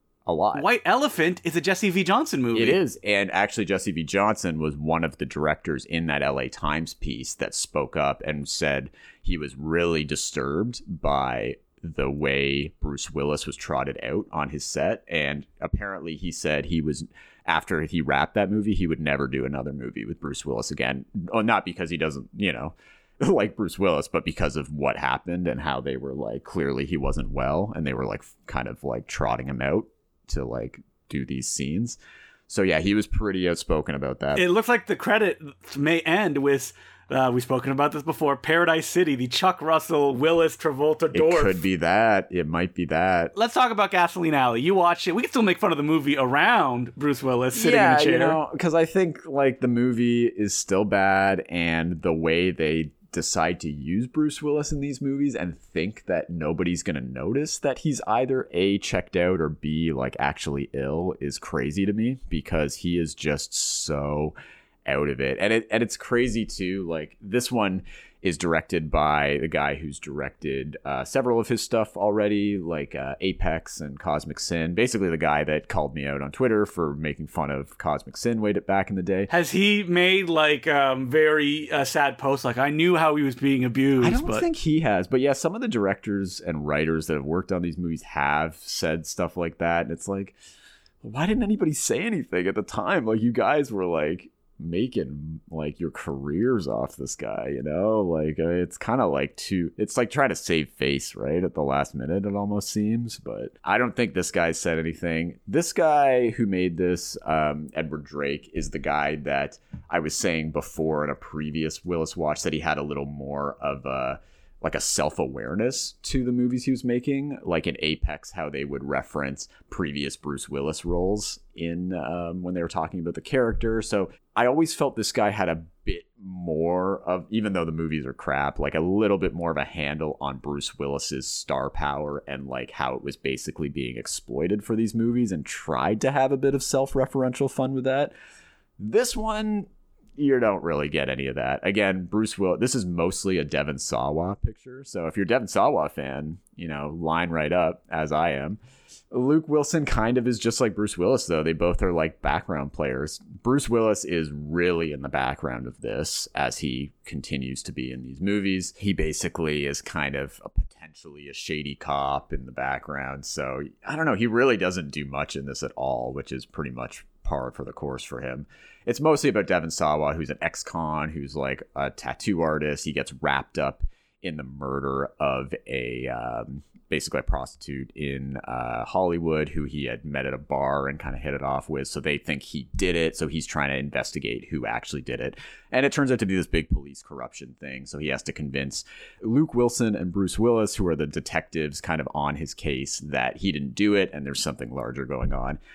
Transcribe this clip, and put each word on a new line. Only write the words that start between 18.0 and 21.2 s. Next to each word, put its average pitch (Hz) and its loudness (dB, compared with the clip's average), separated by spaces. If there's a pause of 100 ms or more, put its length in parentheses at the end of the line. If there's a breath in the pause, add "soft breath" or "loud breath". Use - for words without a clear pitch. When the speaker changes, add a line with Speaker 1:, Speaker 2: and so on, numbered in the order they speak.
Speaker 1:
wrapped 69 2
that 101 2
movie, 104 2
he 92 4
would 78 0
never 71 0
do 65 -2
another 67 -4
movie 62 -8
with - -8
Bruce - -8
Willis - -4
again. 65 -2 (260)